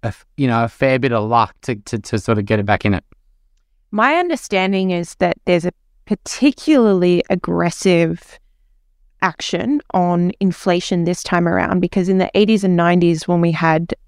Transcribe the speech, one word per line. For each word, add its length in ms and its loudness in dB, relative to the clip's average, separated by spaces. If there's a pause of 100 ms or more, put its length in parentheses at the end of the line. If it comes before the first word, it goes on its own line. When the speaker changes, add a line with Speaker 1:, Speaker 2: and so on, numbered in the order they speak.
Speaker 1:
a 40 -4
f-, 160 -12 (120)
you 100 -2
know, 180 0
a 40 -2
fair 300 0
bit 140 -2
of 160 -2
luck 340 2
to, 140 -6
to, 220 -8
to 200 -4
sort 200 0
of 60 -2
get 140 0
it 80 -2
back 180 0
in 100 0
it? 100 -6 (840)
Speaker 2:
My 240 0
understanding 760 -2
is 240 -6
that 280 0
there's 200 0
a 80 -4 (340)
particularly 1200 2
aggressive 1080 -2 (840)
action 600 -4 (140)
on 460 0
inflation 640 -2
this 180 -4
time 240 -2
around, 340 0
because 280 0
in 100 2
the 160 0
eighties 280 2
and 140 2
nineties, 500 2
when 140 2
we 120 2
had, 420 0 (140)